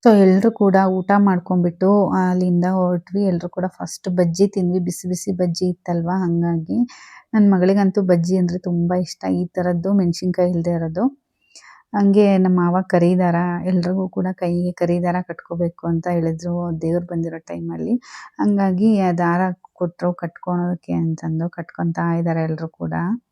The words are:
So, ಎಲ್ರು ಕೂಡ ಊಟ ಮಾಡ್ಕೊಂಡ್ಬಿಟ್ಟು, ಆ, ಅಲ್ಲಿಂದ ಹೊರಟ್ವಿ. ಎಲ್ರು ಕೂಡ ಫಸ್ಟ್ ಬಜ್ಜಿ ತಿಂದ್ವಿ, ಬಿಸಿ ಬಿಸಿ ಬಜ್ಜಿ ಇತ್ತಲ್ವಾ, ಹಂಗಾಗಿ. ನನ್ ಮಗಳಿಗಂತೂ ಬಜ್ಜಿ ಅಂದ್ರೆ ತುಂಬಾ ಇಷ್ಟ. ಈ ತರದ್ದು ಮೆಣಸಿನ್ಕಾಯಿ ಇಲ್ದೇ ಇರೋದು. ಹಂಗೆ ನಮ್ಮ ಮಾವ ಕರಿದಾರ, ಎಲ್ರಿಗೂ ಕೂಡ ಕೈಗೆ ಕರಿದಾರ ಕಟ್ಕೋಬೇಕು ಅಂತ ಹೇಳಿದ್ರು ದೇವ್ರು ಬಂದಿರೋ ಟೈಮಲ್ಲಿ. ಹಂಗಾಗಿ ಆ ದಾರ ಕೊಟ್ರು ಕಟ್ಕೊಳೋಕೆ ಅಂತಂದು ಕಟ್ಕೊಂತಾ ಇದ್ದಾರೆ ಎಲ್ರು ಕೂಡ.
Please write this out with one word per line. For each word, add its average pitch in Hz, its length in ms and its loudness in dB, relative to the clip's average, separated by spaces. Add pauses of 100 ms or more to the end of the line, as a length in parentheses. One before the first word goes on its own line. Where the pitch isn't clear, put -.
So, 220 120 8
ಎಲ್ರು 196 340 6
ಕೂಡ 196 240 2 (120)
ಊಟ 185 300 -2
ಮಾಡ್ಕೊಂಡ್ಬಿಟ್ಟು, 185 920 2
ಆ, 185 200 0
ಅಲ್ಲಿಂದ 180 360 2
ಹೊರಟ್ವಿ. 180 580 -2
ಎಲ್ರು 175 260 -2
ಕೂಡ 185 180 -6
ಫಸ್ಟ್ - 420 -10
ಬಜ್ಜಿ 180 380 0
ತಿಂದ್ವಿ, 180 320 -2
ಬಿಸಿ 180 280 -6
ಬಿಸಿ 180 240 -6
ಬಜ್ಜಿ 180 380 -2
ಇತ್ತಲ್ವಾ, 175 540 -4
ಹಂಗಾಗಿ. 170 640 -2 (460)
ನನ್ 208 180 6
ಮಗಳಿಗಂತೂ 190 500 2
ಬಜ್ಜಿ 180 360 2
ಅಂದ್ರೆ 180 220 0
ತುಂಬಾ 175 360 -2
ಇಷ್ಟ. 185 300 -6
ಈ 180 200 -2
ತರದ್ದು 175 480 -2
ಮೆಣಸಿನ್ಕಾಯಿ 180 580 0
ಇಲ್ದೇ 170 200 -2
ಇರೋದು. 170 500 -4 (760)
ಹಂಗೆ 202 420 4
ನಮ್ಮ 185 220 4
ಮಾವ 175 220 2
ಕರಿದಾರ, 175 540 2 (300)
ಎಲ್ರಿಗೂ 185 440 -2
ಕೂಡ 185 220 -4
ಕೈಗೆ 175 400 -2
ಕರಿದಾರ 175 440 -2 (120)
ಕಟ್ಕೋಬೇಕು 170 600 -6
ಅಂತ 165 200 -2
ಹೇಳಿದ್ರು 170 720 -2
ದೇವ್ರು 170 240 -2
ಬಂದಿರೋ 165 340 -6
ಟೈಮಲ್ಲಿ. 170 600 -6 (320)
ಹಂಗಾಗಿ 202 680 2
ಆ 185 120 2
ದಾರ 175 300 0 (320)
ಕೊಟ್ರು 175 400 -4
ಕಟ್ಕೊಳೋಕೆ 175 800 -6
ಅಂತಂದು 165 560 -2
ಕಟ್ಕೊಂತಾ 170 640 -4
ಇದ್ದಾರೆ 165 300 -2
ಎಲ್ರು 160 240 -6
ಕೂಡ. 160 260 -8 (380)